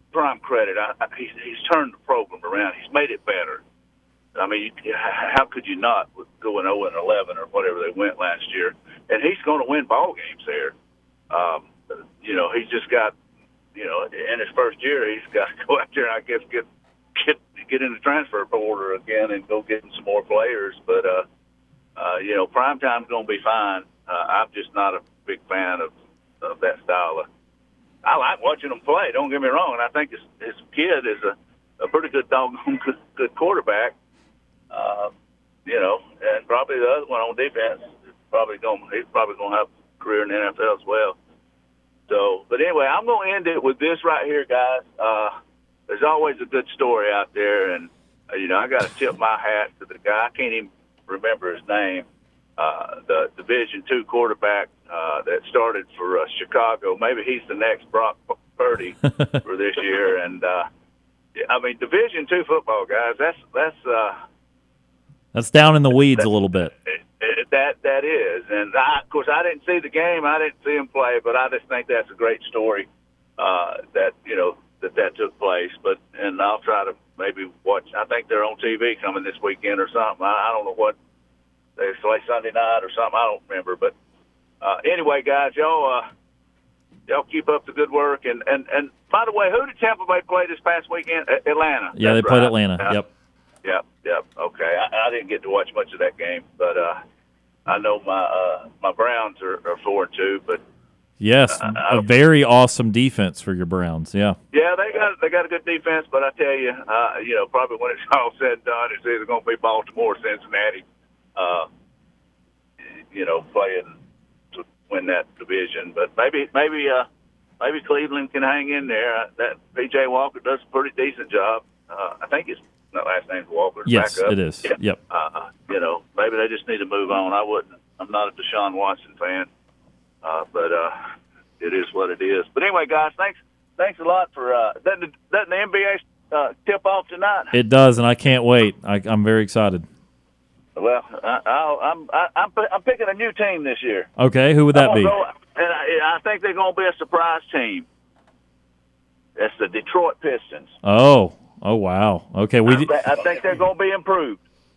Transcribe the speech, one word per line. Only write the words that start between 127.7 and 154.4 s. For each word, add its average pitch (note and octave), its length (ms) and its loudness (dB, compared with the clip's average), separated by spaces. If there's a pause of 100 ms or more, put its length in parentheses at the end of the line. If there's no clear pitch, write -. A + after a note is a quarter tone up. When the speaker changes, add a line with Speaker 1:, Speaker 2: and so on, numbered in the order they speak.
Speaker 1:
I'm G2 120 -14
not G#2 180 -2
a - 20 -8
Deshaun G2+ 420 -4
Watson G2 460 -4
fan, F#2 260 -4 (800)
uh, D#2+ 300 -4
but, E2+ 180 0
uh, E2+ 200 0 (680)
it E2+ 140 -4
is F#2 180 0
what F#2+ 180 -2
it F2+ 120 -8
is. F#2+ 320 0
But C#3 100 0
anyway, F3+ 220 0
guys, D#3 320 0
thanks, G3 220 -4 (360)
thanks F3+ 240 -2
a E3 40 -12
lot F3 300 2
for, B2+ 200 -2
uh, A#2 200 2 (120)
doesn't F#3 160 0
the, D#3+ 100 -10 (200)
doesn't G3 180 0
the F3+ 80 0
N G3+ 140 -2
B G3 120 2
A, - 520 -4
uh, C#3+ 180 0 (120)
tip G3+ 200 0
off F#3+ 240 0
tonight? F#3+ 440 -2
Speaker 2:
It B2 140 4
does, C3 300 10
and A#2+ 100 4
I A#2+ 80 6
can't B2+ 300 4
wait. A#2 380 8
I, G2+ 200 0
I'm G#2 220 2
very A2 180 6
excited. G2 420 2 (920)
Speaker 1:
Well, A#2+ 280 2 (200)
I, - 220 -2
I'll, D3 360 0
I'm, D#3 300 -4
I, E3 240 0
I'm, F#3+ 160 0 (220)
I'm F#3+ 80 -2
picking A#3 280 0
a G3 40 -2
new G#3+ 180 -4
team G3 320 -2
this B2+ 180 -4
year. G#2+ 280 -4 (100)
Speaker 2:
Okay, C3 340 4
who D3 120 8
would D3 100 6
that C#3 140 8
Speaker 1:
I'm - 60 4
gonna G#2+ 40 6
Speaker 2:
be? G2+ 40 6
Speaker 1:
go, G2+ 200 2 (320)
and E3+ 120 0
I, D#3+ 500 0
I - 40 -8
think G#3 200 -4
they're F#3+ 120 -2
gonna F#3 200 0
be F#3+ 100 -2
a F3+ 140 0
surprise E3 520 0
team. A2+ 360 -4 (1500)
It's G#2+ 200 -2
the G2+ 120 -2
Detroit D3+ 500 -2
Pistons. A2+ 500 -8 (140)
Speaker 2:
Oh. A#2 540 8 (240)
Oh, G#2+ 140 0
wow. G2 600 2
Okay, G#2+ 260 4
we A#2 120 8
Speaker 1:
I B2+ 40 8
Speaker 2:
di- D3 80 2
Speaker 1:
thi-, D3 260 0
I C#3+ 40 4
think E3+ 260 -2
they're F#3 140 0
gonna F#3 200 2
be F#3+ 160 0
improved. F3 500 -2 (360)